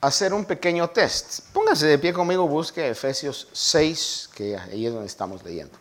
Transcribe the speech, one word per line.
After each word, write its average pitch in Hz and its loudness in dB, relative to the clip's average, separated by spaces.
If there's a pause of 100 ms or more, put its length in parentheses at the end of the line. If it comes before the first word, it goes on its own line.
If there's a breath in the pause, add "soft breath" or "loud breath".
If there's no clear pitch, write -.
hacer 185 2
un 208 -2
pequeño 170 0
test. - 0 (120)
Póngase 381 4
de 147 8
pie 170 2
conmigo, 180 2
busque 156 -2
Efesios 131 -4
seis, - 0
que 104 -4
ahí 95 -6
es 117 -2
donde 107 -8
estamos 95 -10
leyendo. 85 -12